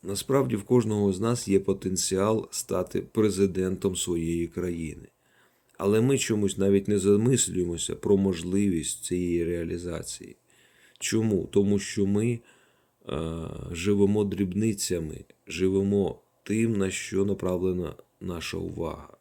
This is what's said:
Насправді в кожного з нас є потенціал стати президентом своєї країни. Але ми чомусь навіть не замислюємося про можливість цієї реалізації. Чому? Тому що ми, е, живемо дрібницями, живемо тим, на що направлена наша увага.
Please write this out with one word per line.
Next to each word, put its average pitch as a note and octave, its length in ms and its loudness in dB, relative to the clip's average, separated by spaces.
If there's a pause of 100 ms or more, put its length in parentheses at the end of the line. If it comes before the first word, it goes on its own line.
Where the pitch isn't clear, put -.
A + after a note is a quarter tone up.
Насправді B2+ 500 0
в G2+ 60 -4
кожного G#2+ 500 2
з F#2 80 -4
нас A#2 280 -2
є G2 120 6
потенціал F#2+ 880 0
стати F#2 500 -4
президентом F#2+ 960 0
своєї E2+ 500 -2
країни. E2 640 -6 (680)
Але G#2 220 2
ми C3 180 4
чомусь G#2 400 0
навіть G2 300 4
не G#2 100 2
замислюємося F#2+ 1000 2
про G2 200 4
можливість F#2 880 0
цієї F2 400 0
реалізації. E2+ 920 -6 (640)
Чому? A2 520 0
Тому G2+ 280 4
що G2+ 280 -2
ми, A2 340 0 (680)
е, D2 120 -4 (500)
живемо G2+ 540 2
дрібницями, F#2+ 1000 -2 (220)
живемо F#2+ 720 2 (240)
тим, A2+ 340 0
на F#2+ 140 0
що G2 340 -2
направлена F2+ 720 -2 (260)
наша F2+ 360 -8
увага. E2+ 640 -8